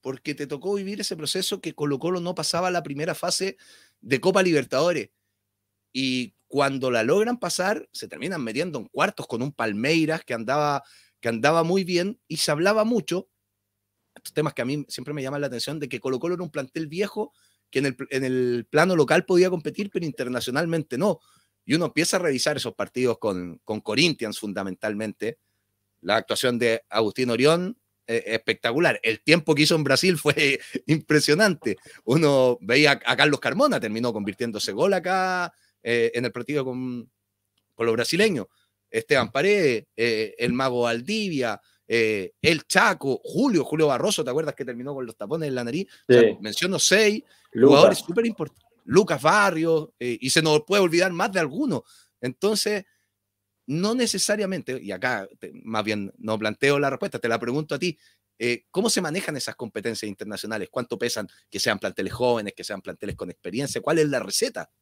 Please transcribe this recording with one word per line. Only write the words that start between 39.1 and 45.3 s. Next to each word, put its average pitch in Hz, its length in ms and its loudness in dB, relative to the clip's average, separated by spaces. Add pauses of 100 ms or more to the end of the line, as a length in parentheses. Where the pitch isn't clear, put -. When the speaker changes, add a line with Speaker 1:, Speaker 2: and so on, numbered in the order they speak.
Speaker 1:
Paredes, 151 560 2 (100)
eh, 113 420 0
el 120 140 0
Mago 123 300 2
Valdivia, 127 800 -2 (260)
eh, 110 460 0 (100)
el 156 240 2
Chaco, 185 560 2
Julio, 180 420 2
Julio 156 220 2
Barroso, 139 380 0
¿te 127 60 -4
acuerdas 147 260 -2
que 135 80 -8
terminó 123 300 -10
con 131 120 -8
los 110 100 -16
tapones 147 320 -6